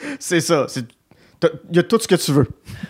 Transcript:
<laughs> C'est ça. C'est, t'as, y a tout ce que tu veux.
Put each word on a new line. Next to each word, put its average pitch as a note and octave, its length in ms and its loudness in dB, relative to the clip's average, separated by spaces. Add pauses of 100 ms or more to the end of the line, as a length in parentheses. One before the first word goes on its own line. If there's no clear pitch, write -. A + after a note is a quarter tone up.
<laughs> C#4+ 180 -10
C'est E3+ 200 0
ça. D#3 280 0
C'est, B2 160 -8 (560)
t'as, E3+ 80 2 (240)
y E3+ 80 2
a - 20 6
tout A3 160 0
ce A3 80 -6
que F#3+ 80 2
tu - 180 0
veux. C#3 140 4 (420)